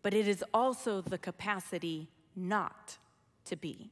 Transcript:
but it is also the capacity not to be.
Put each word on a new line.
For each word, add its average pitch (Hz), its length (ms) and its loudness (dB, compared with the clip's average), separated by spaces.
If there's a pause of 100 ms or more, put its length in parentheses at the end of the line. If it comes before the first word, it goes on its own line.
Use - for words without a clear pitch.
but 202 120 2
it 214 140 6
is 202 160 2 (100)
also 233 480 4
the 180 160 -4
capacity 170 920 -4 (260)
not 185 640 -2 (480)
to - 100 -4
be. - 360 -10